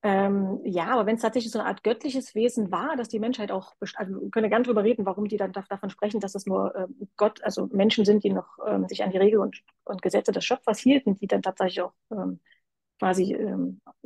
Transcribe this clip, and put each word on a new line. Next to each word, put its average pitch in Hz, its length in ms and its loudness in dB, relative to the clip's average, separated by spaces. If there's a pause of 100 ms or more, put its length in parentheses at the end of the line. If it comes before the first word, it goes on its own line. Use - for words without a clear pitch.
Ähm, 196 600 2
ja, 180 300 -2
aber 214 140 2
wenn's 226 160 0
tatsächlich 226 280 -2
so 233 80 -4
eine 196 80 -2
Art 190 160 -6
göttliches 254 520 -2
Wesen 226 360 0
war, 240 240 -2
dass 233 140 -6
die 220 100 -4
Menschheit 220 320 -4
auch 190 280 -8
best-, - 180 -10
also 190 240 -6
wir 202 80 -8
können 220 160 0
ja 208 40 0
gern 226 140 4
drüber 220 200 2
reden, 220 240 2
warum 202 200 -2
die 202 100 -4
dann 190 140 -2
dav-, 190 160 -10
davon 196 220 -8
sprechen, 208 300 -4
dass 196 140 -6
das 196 120 -8
nur, 190 300 -2
ähm, 190 420 -8
Gott, - 260 2
also 196 280 -4
Menschen 208 340 4
sind, 208 180 6
die 202 80 2
noch, - 360 -6
ähm, 196 200 0
sich 202 160 -4
an 196 60 0
die 185 80 -2
Regeln 214 240 6
und, - 220 -4 (200)
und 190 200 -8
Gesetze 196 280 2
des 185 140 -4
Schöpfers - 320 0
hielten, 254 380 4
die 196 120 -8
dann 196 140 0
tatsächlich 185 400 -2
auch, 180 120 -4 (180)
ähm, 185 280 -6 (600)
quasi, 190 340 2
ähm, 190 480 -4 (240)